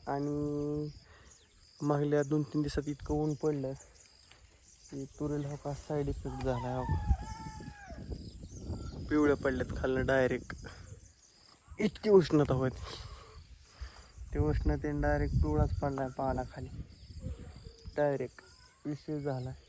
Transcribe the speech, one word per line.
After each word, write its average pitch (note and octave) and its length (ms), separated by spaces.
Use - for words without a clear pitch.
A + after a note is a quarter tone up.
आणि D3 800
मागल्या D3 400
दोन D3+ 200
तीन D3+ 200
दिवसात D3 260
इतकं D3 260
ऊन D3+ 200
पडलं C#3 380
की C#3 140
तुरीला D3 440
हो D3 80
का D3 160
साईड C#3+ 360
इफेक्ट C3+ 360
झाला, B2 320
हो B2+ 80
का. - 280
पिवळ्या D3 260
पडल्यात B2+ 400
खालनं C3 300
डायरेक्ट, B2+ 500
इतकी G#3+ 320
उष्णता D3 440
होती. C3 280
ते D3 40
उष्णतेने D3+ 640
डायरेक्ट D3 340
पिवळाच D3+ 440
पडलाय C#3 300
पाला B2+ 340
खाली, B2+ 260
डायरेक्ट C#3 460
विषय D3 340
झाला. C3 320